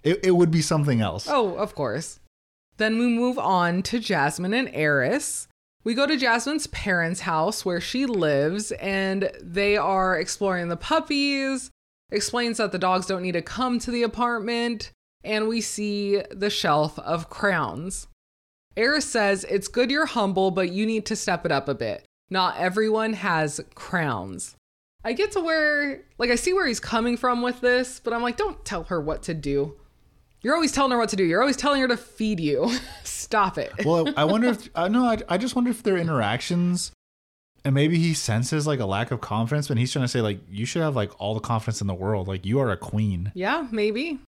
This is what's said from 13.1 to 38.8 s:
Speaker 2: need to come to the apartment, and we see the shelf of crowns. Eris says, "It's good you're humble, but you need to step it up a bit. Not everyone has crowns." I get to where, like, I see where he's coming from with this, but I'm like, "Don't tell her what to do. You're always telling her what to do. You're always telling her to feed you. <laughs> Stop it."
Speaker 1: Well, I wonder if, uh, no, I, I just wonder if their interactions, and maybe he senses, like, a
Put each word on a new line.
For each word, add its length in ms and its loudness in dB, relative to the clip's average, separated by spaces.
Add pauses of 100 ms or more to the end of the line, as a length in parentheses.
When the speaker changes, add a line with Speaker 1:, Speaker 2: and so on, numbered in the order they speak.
Speaker 2:
need 100 -2
to 80 0
come 380 -2
to 120 -6
the 120 0
apartment, 880 -2 (320)
and 240 0
we 140 0
see 600 -2 (100)
the 180 -2
shelf 500 2
of 300 -4
crowns. 760 -2 (680)
Eris 300 2
says, 440 2
"It's 180 0
good 240 0
you're 160 2
humble, 440 2
but 200 0
you 140 0
need 220 0
to 80 -2
step 300 -2
it 60 0
up 160 0
a 80 0
bit. 300 -4 (240)
Not 280 0
everyone 560 0
has 460 0 (160)
crowns." 800 -4 (480)
I 100 -4
get 180 0
to 100 -2
where, 640 0 (160)
like, 100 2
I 60 4
see 180 0
where 140 2
he's 120 -2
coming 380 0
from 240 0
with 200 -2
this, 380 2
but 140 -4
I'm 80 -2
like, 160 -2
"Don't 260 -4
tell 220 -6
her 160 -2
what 220 -4
to 100 -6
do. 420 -2 (680)
You're 120 2
always 160 2
telling 200 2
her 60 2
what 120 2
to 60 -2
do. 80 2
You're 180 4
always 160 2
telling 240 2
her 60 2
to 100 2
feed 420 -4
you. 320 2 (160)
<laughs> 160 -18
Stop 540 0
it." 160 -6 (120)
Speaker 1:
Well, 300 4
I 100 2
wonder 240 4
if, 260 -4
uh, 120 0
no, 180 4
I, 120 2 (100)
I 100 0
just 180 -2
wonder 160 2
if 120 -6
their 140 2
interactions, 920 0 (760)
and 100 2
maybe 220 4
he 160 4
senses, 520 0
like, 140 0
a 60 0